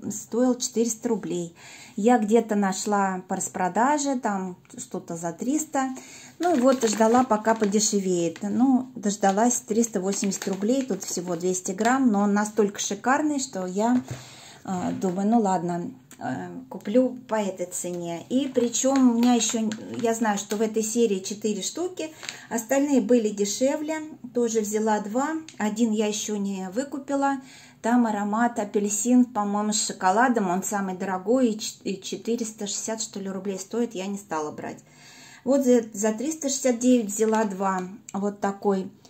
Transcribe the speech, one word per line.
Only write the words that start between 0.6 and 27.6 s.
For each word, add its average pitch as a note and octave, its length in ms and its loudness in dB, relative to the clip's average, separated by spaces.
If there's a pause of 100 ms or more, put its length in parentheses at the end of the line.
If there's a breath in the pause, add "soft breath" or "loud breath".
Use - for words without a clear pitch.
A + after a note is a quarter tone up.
рублей. F3 480 -4 (400 loud breath)
Я A#3 220 4
где-то A3 380 4
нашла G3 720 0
по F#3+ 80 -4
распродаже, B3+ 840 0
там F#3+ 380 -4 (200)
что-то F3+ 380 -10
за E3+ 160 -6
триста. C4 640 -4 (420 loud breath)
Ну E4+ 160 2
и C4 60 4
вот B3+ 240 4
ждала, A3+ 400 4
пока A3 320 2
подешевеет. F#3+ 840 2
Ну, A#3 520 2
дождалась, G3+ 680 2
триста G#3+ 400 0
восемьдесят G3 480 -2
рублей, G#3+ 360 0
тут F#3+ 160 -4
всего F3 360 -4
двести F3+ 340 -2
грамм, A#3 400 2
но G3+ 120 2
он G3+ 100 2
настолько G#3 480 0
шикарный, C#4+ 580 0
что F#3+ 260 -6
я, A3+ 380 0 (640 loud breath)
э, F3+ 340 -4
думаю, G3 300 0
ну A#3 100 4
ладно, F3 520 -2 (280)
э, F3+ 300 -8 (200)
куплю A#3 480 0 (120)
по G#3+ 60 -2
этой F#3+ 320 -4
цене. F3 600 -8
И C4+ 200 0
причём B3+ 640 4
у - 20 2
меня A#3+ 200 4
ещё, A3 360 0 (320)
я A3+ 120 2
знаю, A3 240 0
что G#3 200 -6
в G#3+ 40 0
этой A3 220 0
серии A3 360 2
четыре G3+ 420 -4
штуки, D#4+ 520 -6 (360 loud breath)
остальные C4+ 500 2
были G#3+ 300 4
дешевле, D4+ 720 -2 (320)
тоже A3+ 260 0
взяла G#3+ 400 0
два, A3+ 300 -2 (280)
один G#3+ 340 0
я G#3+ 160 0
ещё G#3 280 -4
не G3 340 -4
выкупила. C#4 680 -2 (440 loud breath)